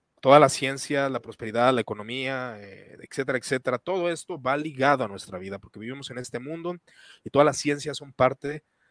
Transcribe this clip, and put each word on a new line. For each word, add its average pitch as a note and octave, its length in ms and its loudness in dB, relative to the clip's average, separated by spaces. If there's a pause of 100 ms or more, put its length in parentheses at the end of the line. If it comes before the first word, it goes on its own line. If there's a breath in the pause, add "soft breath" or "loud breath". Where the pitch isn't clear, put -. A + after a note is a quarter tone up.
(220)
toda C#3 180 10
la C#3 100 8
ciencia, C#3 580 -4
la B2+ 140 -6
prosperidad, A2+ 520 0
la A#2+ 80 0
economía, B2 800 -8
eh, G2+ 420 -20
etcétera, C3+ 360 -4
etcétera, B2+ 400 -4
todo F3 320 -2
esto E3 320 -8
va C3 160 0
ligado C#3+ 460 2
a G#2+ 40 -6
nuestra G2 300 -12
vida, G2 220 -10
porque - 200 -20
vivimos C3 300 -14
en A#2+ 80 -14
este B2 220 -10
mundo E3 380 -8 (460 loud breath)
y - 60 -12
todas C#3+ 160 6
las C#3+ 120 2
ciencias C#3+ 400 -4
son C#3+ 140 -18
parte C#3 520 0 (260)